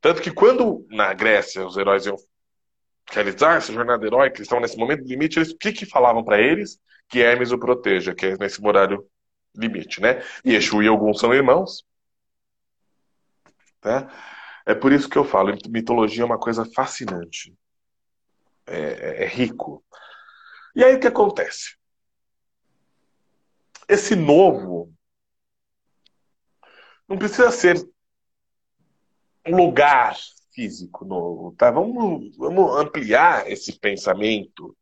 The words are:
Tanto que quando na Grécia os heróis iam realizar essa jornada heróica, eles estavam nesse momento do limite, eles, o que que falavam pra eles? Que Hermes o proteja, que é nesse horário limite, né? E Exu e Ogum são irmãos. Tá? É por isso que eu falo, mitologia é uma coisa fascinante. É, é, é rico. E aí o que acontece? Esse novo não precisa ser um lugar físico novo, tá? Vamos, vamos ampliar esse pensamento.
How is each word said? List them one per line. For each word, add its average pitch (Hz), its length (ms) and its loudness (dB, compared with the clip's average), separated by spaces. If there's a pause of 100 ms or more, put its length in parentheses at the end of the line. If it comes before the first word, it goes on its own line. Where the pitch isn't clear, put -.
Tanto 165 220 2
que 170 100 -6
quando 233 580 2
na 104 220 -2
Grécia 95 520 0
os 90 120 -10
heróis 98 300 0
iam 98 100 -6 (960)
realizar 107 460 0
essa - 140 -8
jornada 117 320 -2
heróica, 127 340 0
eles 104 80 -14
estavam 120 160 -2
nesse 113 140 -6
momento 131 280 -4
do 127 40 -16
limite, 147 300 -4
eles, 160 120 -2
o - 80 -16
que 220 140 -4
que 202 140 -12
falavam 120 380 2
pra 104 160 2
eles? 170 400 -2 (280)
Que - 120 -2
Hermes 120 320 2
o 123 60 -2
proteja, 98 560 -2
que 95 120 -4
é 95 120 -2
nesse 101 260 -8
horário 101 420 2 (480)
limite, 101 460 -8
né? 120 220 0 (220)
E 113 100 2
Exu 104 280 0
e 107 60 4
Ogum 107 240 2
são 120 220 0
irmãos. 139 500 2 (2000)
Tá? 131 280 -4 (580)
É 107 80 0
por 135 180 2
isso 143 160 0
que - 100 -2
eu 143 60 2
falo, 101 320 0 (120)
mitologia 113 540 -2
é 120 40 0
uma 113 120 -2
coisa 113 260 -4 (100)
fascinante. 92 800 -8 (1120)
É, 85 120 -10
é, - 460 -8
é - 20 -4
rico. - 580 -8 (920)
E 240 80 4
aí 262 100 8
o 262 60 -2
que 254 80 0
acontece? - 680 -2 (2000)
Esse 202 260 2
novo 160 800 4 (2250)
não 190 100 -6
precisa 208 320 2
ser 175 260 4 (1700)
um 170 100 0
lugar 143 600 4 (360)
físico - 520 -12
novo, 87 520 -8
tá? 120 140 4
Vamos, 196 640 -4
vamos 156 400 2
ampliar 127 720 2
esse - 300 -12
pensamento. 101 1000 -4